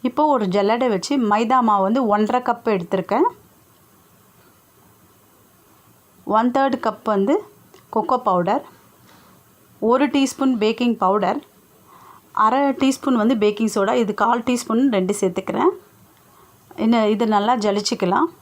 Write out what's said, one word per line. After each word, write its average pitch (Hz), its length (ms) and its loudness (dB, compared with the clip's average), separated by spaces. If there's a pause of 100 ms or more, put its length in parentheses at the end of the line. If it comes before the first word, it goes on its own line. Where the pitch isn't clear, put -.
இப்போ 294 260 -2
ஒரு 262 180 2
ஜல்லடை 208 440 0
வச்சு 208 280 -2
மைதா 226 440 2
மாவு 208 220 2
வந்து 233 240 0
ஒன்றரை 214 340 0
கப் 240 340 -4
எடுத்திருக்கேன். 190 520 -2 (3000)
ஒன் 226 260 2
தேர்ட் 269 260 0 (100)
கப் 214 180 -6
வந்து 220 400 0 (480)
கொக்கோ 226 240 -2
பவுடர், 196 480 0 (1120)
ஒரு 247 280 2
டீஸ்பூன் 269 560 0
பேக்கிங் 226 340 0
பவுடர், 196 440 0 (920)
அரை 220 280 2
டீஸ்பூன் 269 640 0
வந்து 240 120 2
பேக்கிங் 208 400 0
சோடா, 202 180 0
இது 226 220 0
கால் 233 280 0
டீஸ்பூன் 247 500 0
ரெண்டு 196 280 0
சேர்த்துக்கிறேன். 190 480 0 (1080)
இன்னும் 226 320 2
இது 220 180 0
நல்லா 214 300 2
ஜலிச்சுக்கலாம். 208 720 -2 (140)